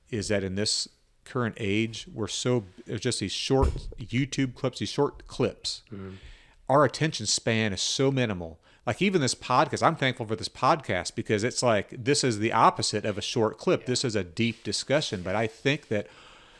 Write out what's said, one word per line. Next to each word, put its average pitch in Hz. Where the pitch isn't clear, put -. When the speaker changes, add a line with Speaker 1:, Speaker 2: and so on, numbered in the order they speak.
Speaker 1:
is 104
that 101
in 92
this 104
current 120
age, 110
we're 110
so, 123
there's 117
just 120
these 98
short -
YouTube 131
clips, -
these 104
short -
clips. -
Speaker 2:
Mm-hmm. 95
Speaker 1:
Our 143
attention 151
span 110
is 90
so 135
minimal. 98
Like, 117
even 190
this 131
podcast, 127
I'm 151
thankful 123
for 110
this 107
podcast 123
because 107
it's -
like, 110
this 131
is 123
the 104
opposite 113
of 104
a 104
short 110
clip. 165
Speaker 2:
Yeah. -
Speaker 1:
This 123
is 110
a 101
deep 110
discussion. 107
But 92
I 113
think 139
that 104